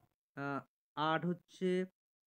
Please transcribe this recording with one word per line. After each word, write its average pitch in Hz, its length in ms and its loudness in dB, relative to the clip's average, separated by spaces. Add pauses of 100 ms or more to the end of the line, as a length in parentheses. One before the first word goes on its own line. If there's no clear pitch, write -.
(360)
আহ, 139 240 -4 (360)
আট 160 300 2
হচ্ছে 175 420 -2 (580)